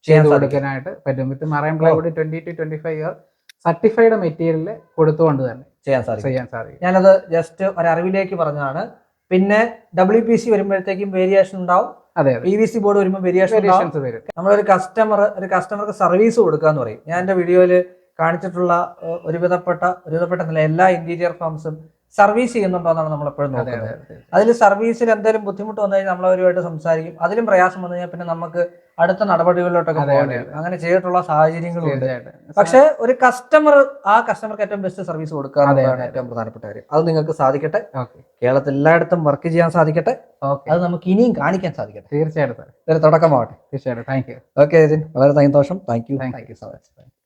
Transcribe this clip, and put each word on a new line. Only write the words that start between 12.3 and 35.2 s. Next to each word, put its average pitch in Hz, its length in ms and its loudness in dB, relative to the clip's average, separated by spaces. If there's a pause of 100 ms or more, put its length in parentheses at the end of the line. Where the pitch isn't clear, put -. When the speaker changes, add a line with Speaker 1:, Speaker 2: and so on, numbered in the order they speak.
Speaker 1:
അതെ. 120 100 -2
Speaker 2:
പി 190 160 0
വി 220 80 2
സി 226 140 -4
ബോർഡ് 202 200 2
വരുമ്പോൾ 190 220 0
വേരിയേഷൻ 185 380 2
ഉണ്ടാവും. 190 200 4
Speaker 1:
വേരിയേഷൻസ് 156 280 -4
വരും. 113 140 -8 (180)
Speaker 2:
നമ്മളൊരു 202 240 2
കസ്റ്റമർ, 202 580 0
ഒരു 202 260 -2
കസ്റ്റമർക്ക് 202 460 -4
സർവീസ് 202 480 2
കൊടുക്കാന്ന് 156 400 2
പറയും. 117 260 -6
ഞാൻ 165 120 -4
എൻ്റെ 185 140 -2
വീഡിയോയിൽ 180 520 4 (360)
കാണിച്ചിട്ടുള്ള, 175 840 -2
ഏഹ്, 165 200 -8
ഒരുവിധപ്പെട്ട, 175 720 -2 (140)
ഒരുവിധപ്പെട്ട 170 360 -4
നില 160 160 -4
എല്ലാ 156 300 2
ഇന്റീരിയർ 170 440 -2
ഫേംസും 156 680 -10 (100)
സർവീസ് 220 420 2
ചെയ്യുന്നുണ്ടോ 180 380 -2
എന്നാണ് 160 180 -2
നമ്മൾ 147 180 -6
എപ്പോഴും 143 240 -4
Speaker 1:
അതെ, 127 80 -4
Speaker 2:
നോക്കുന്നത്. 120 300 -6
Speaker 1:
അതെ, - 260 -16
അതെ. - 80 -20 (120)
Speaker 2:
അതിൽ 214 180 4
സർവീസിൽ 226 580 2
എന്തെങ്കിലും 214 340 0
ബുദ്ധിമുട്ട് 202 360 -8
വന്നു 196 160 0
കഴിഞ്ഞാൽ 190 160 -2
നമ്മൾ 180 140 -4
അവരുമായിട്ട് 185 340 2
സംസാരിക്കും. 165 600 -4
അതിലും 214 240 -2
പ്രയാസം 185 360 2
വന്നു 175 140 -10
കഴിഞ്ഞാൽ 175 140 -8
പിന്നെ 175 160 -12
നമുക്ക് 170 420 -4 (300)
അടുത്ത 185 260 0
നടപടികളിലോട്ടൊക്കെ 175 760 2
Speaker 1:
അതെ, 143 120 0
Speaker 2:
പോകേണ്ടി 139 220 2
Speaker 1:
അതെ, 117 80 -6
Speaker 2:
വരും. - 80 -14
Speaker 1:
അതെ. 147 80 -12
Speaker 2:
അങ്ങനെ 175 180 -6
ചെയ്തിട്ടുള്ള 180 460 0
സാഹചര്യങ്ങളുണ്ട്. 165 680 0
Speaker 1:
തീർച്ചയായിട്ടും. 131 420 -6 (240)
Speaker 2:
പക്ഷേ 254 420 6
ഒരു 233 160 0 (120)
കസ്റ്റമർ, 294 600 4 (200)
ആ 226 240 2
കസ്റ്റമർക്ക് 214 320 -6
ഏറ്റവും 196 200 -6
ബെസ്റ്റ് 190 200 -8
സർവീസ് 160 320 -10